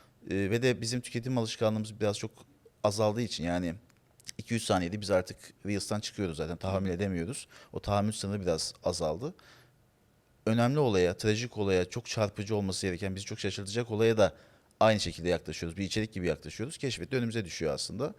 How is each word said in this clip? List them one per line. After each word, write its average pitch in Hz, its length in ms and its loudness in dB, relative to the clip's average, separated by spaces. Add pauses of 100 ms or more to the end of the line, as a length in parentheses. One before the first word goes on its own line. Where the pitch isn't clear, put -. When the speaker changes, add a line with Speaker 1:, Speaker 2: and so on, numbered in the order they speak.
(300)
Speaker 1:
e, - 0 -
ve 98 320 0
de 123 200 2
bizim 120 200 -4
tüketim 123 360 -4
alışkanlığımız 110 640 0
biraz 104 180 2
çok - 140 -8 (520)
azaldığı 107 380 2
için 104 220 -4
yani 87 300 0 (640)
iki - 180 -4
üç 110 80 -2
saniyede 95 380 0
biz 101 100 -4
artık 92 260 2 (280)
Reels'tan 104 340 -2
çıkıyoruz 90 380 -4
zaten. 80 200 -4
Tahammül 95 320 -2
Speaker 2:
Hı. 90 40 0
Speaker 1:
edemiyoruz. 92 540 -4 (260)
O - 60 -8
tahammül 104 320 0
sınırı 101 300 -4
biraz 82 320 0 (100)
azaldı. 87 500 -2 (1120)
Önemli 120 340 4
olaya, 92 380 6
trajik 110 400 0
olaya, 95 280 4
çok 120 200 -6
çarpıcı 104 500 -2
olması 98 320 -2
gereken, 92 280 -2
bizi 98 100 -8
çok 110 140 -8
şaşırtacak 101 520 -4
olaya 110 260 4
da 98 160 6 (460)
aynı 107 200 6
şekilde 82 300 -2
yaklaşıyoruz. 82 480 -2
Bir 98 60 -2
içerik 107 300 -2
gibi 90 140 -2
yaklaşıyoruz. 80 500 -4
Keşfetti 110 380 -4
önümüze 113 300 -2
düşüyor 80 280 -2
aslında. 110 460 -6